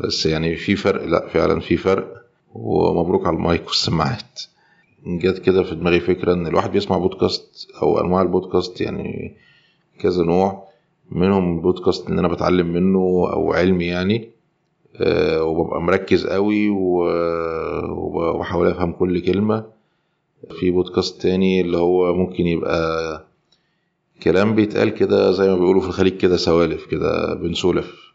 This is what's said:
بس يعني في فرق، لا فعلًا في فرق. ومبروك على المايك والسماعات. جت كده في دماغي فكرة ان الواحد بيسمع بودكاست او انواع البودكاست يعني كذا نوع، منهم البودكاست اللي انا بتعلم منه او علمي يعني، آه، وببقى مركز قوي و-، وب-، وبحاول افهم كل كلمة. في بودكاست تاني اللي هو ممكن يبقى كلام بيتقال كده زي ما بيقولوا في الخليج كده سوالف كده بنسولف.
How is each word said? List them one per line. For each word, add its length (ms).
بس 220
يعني 300
في 200
فرق، 300
لا 220
فعلًا 320
في 160
فرق. 380
ومبروك 720
على 100
المايك 300
والسماعات. 760
جت 320
كده 240
في 120
دماغي 260
فكرة 320
ان 140
الواحد 260
بيسمع 260
بودكاست 720
او 180
انواع 220
البودكاست 580
يعني 560
كذا 240
نوع، 440
منهم 460
البودكاست 540
اللي 100
انا 80
بتعلم 440
منه 260
او 200
علمي 340
يعني، 440
آه، 480
وببقى 380
مركز 440
قوي 440
و-، 380
وب-، 440
وبحاول 340
افهم 240
كل 280
كلمة. 440
في 100
بودكاست 520
تاني 380
اللي 180
هو 360
ممكن 320
يبقى 760
كلام 320
بيتقال 400
كده 380
زي 160
ما 80
بيقولوا 260
في 60
الخليج 280
كده 200
سوالف 500
كده 480
بنسولف. 600